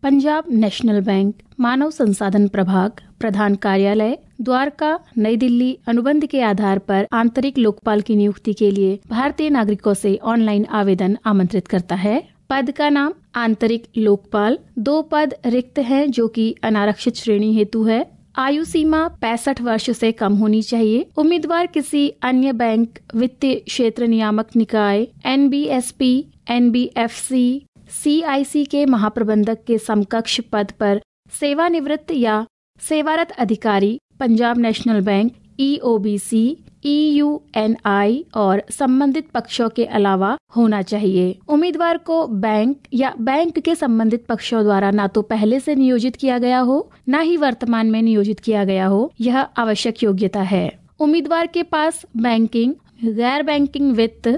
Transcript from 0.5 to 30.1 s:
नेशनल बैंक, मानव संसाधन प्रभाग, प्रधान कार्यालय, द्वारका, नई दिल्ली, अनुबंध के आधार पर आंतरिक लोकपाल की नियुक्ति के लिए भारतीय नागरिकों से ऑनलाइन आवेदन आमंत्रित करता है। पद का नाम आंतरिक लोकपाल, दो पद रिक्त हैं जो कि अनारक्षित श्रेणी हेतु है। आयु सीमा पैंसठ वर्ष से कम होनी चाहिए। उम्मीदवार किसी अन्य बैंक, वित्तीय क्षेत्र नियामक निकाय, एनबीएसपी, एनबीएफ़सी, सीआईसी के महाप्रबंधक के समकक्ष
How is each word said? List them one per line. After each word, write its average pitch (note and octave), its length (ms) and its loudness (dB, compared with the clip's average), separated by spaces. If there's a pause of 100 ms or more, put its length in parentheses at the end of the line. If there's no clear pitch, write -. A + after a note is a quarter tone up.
नेशनल G#3+ 500 2
बैंक, G3 340 0 (240)
मानव C4 320 0
संसाधन G#3 560 0
प्रभाग, G3 440 0 (280)
प्रधान G3+ 360 0
कार्यालय, G3+ 640 0 (240)
द्वारका, C#4+ 580 -2 (180)
नई A3+ 200 2
दिल्ली, B3 400 0 (100)
अनुबंध C4 380 0
के C#4 160 -2
आधार G3+ 380 0
पर G3 340 0
आंतरिक A#3+ 440 0
लोकपाल G#3+ 440 0
की G#3+ 140 0
नियुक्ति G#3 380 0
के G3+ 180 2
लिए G3 280 0 (100)
भारतीय C#4+ 400 -2
नागरिकों G#3+ 440 0
से G3 300 -2
ऑनलाइन A3 420 0
आवेदन G3 600 0
आमंत्रित G3 420 0
करता F3+ 280 -2
है। G#3 320 -2 (220)
पद C4+ 220 -2
का D4 180 -2
नाम C#4+ 240 0 (220)
आंतरिक A#3 480 0 (140)
लोकपाल, G#3 640 0 (200)
दो C#4+ 220 0
पद D4+ 340 -2 (100)
रिक्त B3 340 -2
हैं C4+ 320 0
जो A#3 160 0
कि A3+ 360 -2
अनारक्षित G#3+ 520 0
श्रेणी G#3+ 400 0
हेतु A3 280 0
है। A3+ 280 0 (240)
आयु C#4+ 300 -2
सीमा D#4 420 0
पैंसठ B3 540 -4
वर्ष A#3 280 -2
से A3+ 220 0
कम G#3 220 0
होनी G#3+ 280 2
चाहिए। A3+ 440 0 (120)
उम्मीदवार E4 500 0
किसी C#4+ 420 -2 (120)
अन्य B3+ 320 0
बैंक, A3+ 460 0 (160)
वित्तीय B3+ 400 0
क्षेत्र A#3 520 -2
नियामक A3 480 0
निकाय, A3 520 0 (180)
एनबीएसपी, C4+ 1000 0 (240)
एनबीएफ़सी, B3 1160 0 (240)
सीआईसी D4 760 -2
के C#4+ 200 0
महाप्रबंधक G#3+ 720 0 (100)
के A#3 100 2
समकक्ष G#3+ 640 -2 (100)